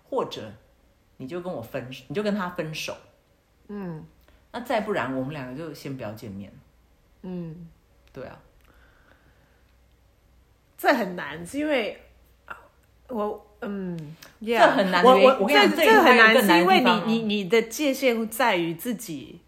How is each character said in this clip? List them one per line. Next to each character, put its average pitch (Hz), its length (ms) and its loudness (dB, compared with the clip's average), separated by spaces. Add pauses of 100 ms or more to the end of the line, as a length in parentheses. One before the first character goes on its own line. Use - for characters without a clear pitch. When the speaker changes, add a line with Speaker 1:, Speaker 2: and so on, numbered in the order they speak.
Speaker 1:
或 233 140 -4
者 110 260 -12 (680)
你 131 100 -14
就 175 140 -10
跟 180 100 -10
我 135 100 -10
分-， 123 240 -12 (220)
你 147 80 -10
就 208 80 -4
跟 208 100 -2
他 185 160 -4
分 156 240 -10
手。 - 220 -10 (720)
Speaker 2:
嗯。 180 360 -12 (480)
Speaker 1:
那 233 100 -12
再 226 200 -4
不 208 120 -4
然， 131 220 -4
我 131 80 -4
们 143 100 -8
两 127 180 -12
个 127 60 -14
就 156 160 -12
先 139 240 -12
不 127 40 -14
要 107 120 -10
见 110 180 -14
面。 98 200 -14 (720)
Speaker 2:
嗯。 175 440 -12 (460)
Speaker 1:
对 131 100 -16
啊。 - 160 -18 (2500)
Speaker 2:
这 349 160 2
很 185 240 -4
难， 156 280 -12
是 269 140 -10
因 302 80 -4
为， 240 320 -4 (1120)
我， 214 360 -8 (140)
嗯， 180 560 -10 (240)
Speaker 1:
这 226 180 -4
很 190 320 4
难 185 140 2
的 247 140 10
原 - 60 4
因， 254 60 10
Speaker 2:
yeah， - 60 6
我， - 60 -2
Speaker 1:
我 196 40 0
跟 381 120 2
你 - 20 6
讲， 403 120 6
Speaker 2:
这， 302 40 -2
Speaker 1:
这 330 80 0
一 - 60 4
定 427 120 8
还 277 140 8
有 226 180 8
更 - 0 -
难 - 0 -
的 247 80 4
地 208 60 2
方 - 0 -
哦。 - 0 -
Speaker 2:
这 - 0 -
很 - 0 -
难， 180 80 6
是 - 60 4
因 - 40 4
为 254 400 4
你， 220 120 0
你， 214 180 -2
你 196 140 -4
的 226 140 4
界 269 300 -2
限 233 360 -2
在 233 260 0
于 170 180 -2
自 226 220 -8
己 156 520 -14